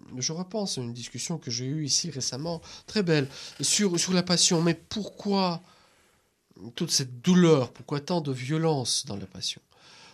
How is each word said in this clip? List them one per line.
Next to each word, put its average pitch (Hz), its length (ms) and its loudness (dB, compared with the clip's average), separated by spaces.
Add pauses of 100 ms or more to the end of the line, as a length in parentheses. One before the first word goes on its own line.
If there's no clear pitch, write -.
(180)
je 127 140 -4
repense 185 460 -6
à 131 40 -4
une 120 120 -6
discussion 123 440 -8
que 127 140 -10
j'ai 120 140 -4
eue 151 200 -4
ici 147 240 -2
récemment, 147 520 -6 (260)
très 214 160 0
belle, 151 240 4 (340)
sur, 175 380 2
sur 185 140 0
la 180 100 4
passion. 175 380 4
Mais 170 120 4
pourquoi 190 880 -2 (1120)
toute 170 160 -2
cette 123 320 -2
douleur ? 165 520 8
Pourquoi - 260 -6
tant 170 220 -2
de 143 100 -2
violence 139 760 0
dans - 120 -8
la 98 100 -10
passion ? - 340 -8 (520)